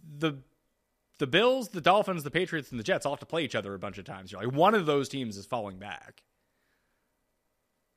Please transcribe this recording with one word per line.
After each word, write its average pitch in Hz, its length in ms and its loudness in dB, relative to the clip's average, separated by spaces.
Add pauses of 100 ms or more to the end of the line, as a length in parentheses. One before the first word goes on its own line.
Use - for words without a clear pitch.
(180)
the, 147 200 -2 (800)
the 147 80 0
Bills, 226 440 4
the 180 100 -8
Dolphins, 185 420 4
the 143 80 -8
Patriots, 165 400 -2
and 127 80 -6
the 110 60 -6
Jets 180 200 0
all 139 80 0
have 139 80 -6
to - 60 -16
play 165 160 -2
each - 140 -4
other 101 180 -4
a 95 60 -8
bunch 98 180 -10
of 92 60 -14
times. 95 260 -14
You're 98 140 -8
like, 127 100 -2
one 180 200 6
of 190 120 2
those 143 220 2
teams 120 280 -6
is 98 100 -14
falling 101 320 -6
back. - 440 -14 (1700)